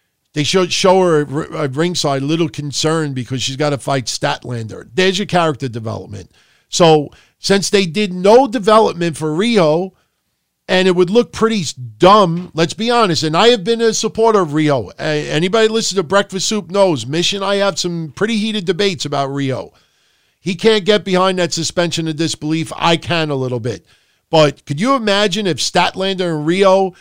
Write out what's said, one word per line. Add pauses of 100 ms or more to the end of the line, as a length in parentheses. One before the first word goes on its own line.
(340)
They
should
show
her
at
r-,
at
ringside
little
concern
because
she's
gotta
fight
Statlander.
There's
your
character
development. (380)
So, (300)
since
they
did
no
development
for
Rio, (720)
and
it
would
look
pretty
s-,
dumb,
let's
be
honest,
and
I
have
been
a
supporter
of
Rio.
A-,
anybody
listen
to
Breakfast
Soup
knows,
Mish
and
I
have
some
pretty
heated
debates
about
Rio. (640)
He
can't
get
behind
that
suspension
of
disbelief.
I
can
a
little
bit. (440)
But
could
you
imagine
if
Statlander
and
Rio